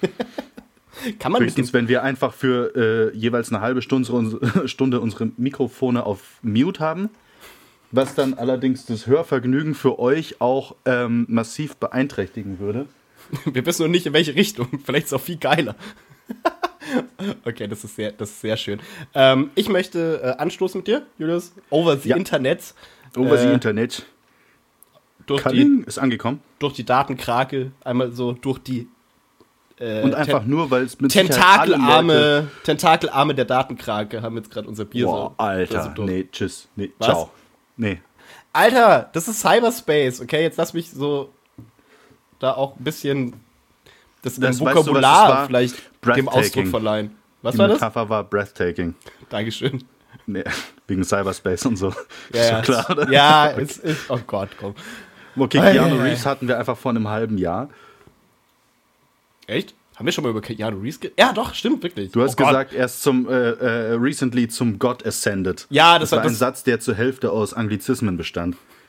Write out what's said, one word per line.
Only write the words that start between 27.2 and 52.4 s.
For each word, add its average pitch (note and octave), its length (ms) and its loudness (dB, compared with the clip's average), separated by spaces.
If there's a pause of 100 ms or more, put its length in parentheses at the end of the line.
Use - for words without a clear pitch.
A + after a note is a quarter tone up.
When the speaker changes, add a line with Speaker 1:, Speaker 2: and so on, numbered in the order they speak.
Speaker 1:
einmal B2 260 -2
so A#2+ 220 -4
durch C3+ 260 -6
die, A#2+ 300 -8 (880)
äh, A2 240 -4
Speaker 2:
Und C3 100 2
einfach C#3+ 280 0
Speaker 1:
Ten-, G#2+ 80 -4
Speaker 2:
nur, D3+ 220 0
weil B2+ 120 2
es B2+ 160 -10
mit C3+ 140 2
Sicherheit F#3 180 4
alle F#3 400 6
Speaker 1:
Tentakelarme, D#3 420 4
Speaker 2:
Leute D3 340 4 (160)
Speaker 1:
Tentakelarme D3+ 720 2
der C3 100 0
Datenkrake A2+ 760 -4
haben A#2 140 -8
jetzt A2 160 -12
grad G#2+ 160 -12
unser A2 180 -8
Bier A#2+ 200 -2
Speaker 2:
Boah, F#2+ 320 -2
Speaker 1:
so, - 60 -2
Speaker 2:
Alter, F#2 400 -2
Speaker 1:
so D#2 80 -8
durch. G2 180 -4
Speaker 2:
nee, F#2 220 -4
tschüss, - 440 -8
nee, G2 240 -8
Speaker 1:
Was? A2+ 80 -2
Speaker 2:
ciao, E2 240 0 (460)
nee. G2+ 240 -4 (500)
Speaker 1:
Alter, G#3 600 6
das - 160 -6
ist G#3+ 100 -6
Cyberspace, D#3 840 2
okay? D3+ 220 -2
Jetzt D#3+ 140 -2
lass E3 160 -2
mich E3 180 -8
so C#3 420 -4 (1080)
da C3 140 0
auch C3+ 240 -4
ein B2+ 60 -14
bisschen C3+ 500 -4 (880)
das, - 140 -8
Speaker 2:
Das, - 20 -14
Speaker 1:
im B2+ 60 -4
Speaker 2:
weißt B2+ 180 2
du, - 40 0
was C3+ 100 4
Speaker 1:
Vokabular D3 520 8
Speaker 2:
das C3 100 6
war? C#3 100 0
Speaker 1:
vielleicht B2 280 0
dem - 60 -18 (200)
Speaker 2:
Breathtaking. B2 280 2
Speaker 1:
Ausdruck B2 380 0
verleihen. G#2+ 440 -2 (300)
Was A#2 140 -2
Speaker 2:
Die A#2 40 2
Speaker 1:
war G3 80 6
das? G#3 140 4
Speaker 2:
Metapher A2+ 280 -2
war G#2+ 140 -2
breathtaking. F#2 720 -2 (340)
Speaker 1:
Dankeschön. A2+ 540 -4 (420)
Speaker 2:
Nee, G2+ 180 -6 (220)
<laughs> - 220 -20
wegen F#2+ 160 -2
Cyberspace F#2+ 600 -2
und A#2+ 100 0
so. F#2+ 180 -2 (400)
Speaker 1:
Ja, A#2 80 2